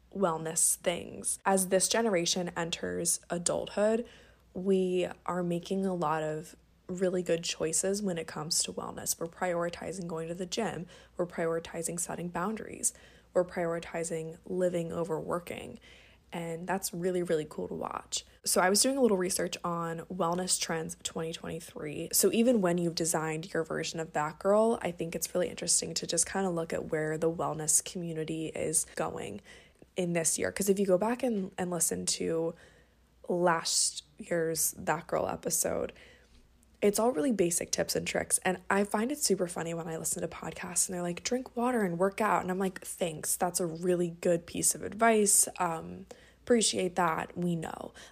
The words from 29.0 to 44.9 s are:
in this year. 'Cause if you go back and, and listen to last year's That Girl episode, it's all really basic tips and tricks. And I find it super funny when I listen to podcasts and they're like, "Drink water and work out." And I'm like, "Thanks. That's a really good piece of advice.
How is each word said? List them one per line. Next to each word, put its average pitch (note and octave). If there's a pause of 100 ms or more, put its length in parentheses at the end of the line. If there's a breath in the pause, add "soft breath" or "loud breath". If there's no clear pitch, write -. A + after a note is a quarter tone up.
in F3
this E3
year. -
'Cause G3
if G3
you G3
go F#3
back A#3
and, G#3
and F#3
listen F3+
to E3 (720 soft breath)
last F3 (140)
year's E3
That E3
Girl -
episode, - (880 loud breath)
it's G3+
all A3+
really D4
basic F3
tips -
and E3+
tricks. -
And F#3 (120)
I G3
find A3+
it D4
super F#3+
funny E3+
when E3
I D#3+
listen E3
to E3+
podcasts F3
and F#3+
they're F3
like, F3
"Drink B3+
water A#3+
and E3+
work G3
out." G3
And F#3
I'm F#3
like, F#3+
"Thanks. -
That's F3+
a F3+
really E3+
good F3
piece -
of -
advice. G#3+ (100)